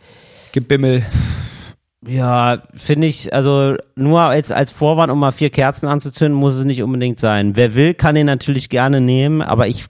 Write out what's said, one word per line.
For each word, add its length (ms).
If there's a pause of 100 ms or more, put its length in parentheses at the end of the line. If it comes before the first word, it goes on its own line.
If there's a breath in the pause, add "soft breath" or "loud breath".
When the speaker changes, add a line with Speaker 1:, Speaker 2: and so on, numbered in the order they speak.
(520 soft breath)
Speaker 1:
Gebimmel. 520 (1000 loud breath)
Speaker 2:
Ja, 580 (120)
finde 320
ich, 260
also 420 (200)
nur 260
als, 300
als 200
Vorwand, 400
um 80
mal 120
vier 200
Kerzen 360
anzuzünden, 520
muss 160
es 100
nicht 160
unbedingt 380
sein. 360
Wer 200
will, 180
kann 220
den 100
natürlich 440
gerne 320
nehmen, 420
aber 240
ich 220